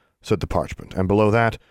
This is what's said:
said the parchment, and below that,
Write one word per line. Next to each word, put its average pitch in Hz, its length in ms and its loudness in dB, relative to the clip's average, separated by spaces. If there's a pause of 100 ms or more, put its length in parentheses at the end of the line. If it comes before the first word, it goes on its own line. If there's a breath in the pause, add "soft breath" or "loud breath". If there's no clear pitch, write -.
(220)
said - 180 -2
the - 60 -2
parchment, - 480 -6
and 92 120 -2
below 104 240 4
that, 113 280 0 (120)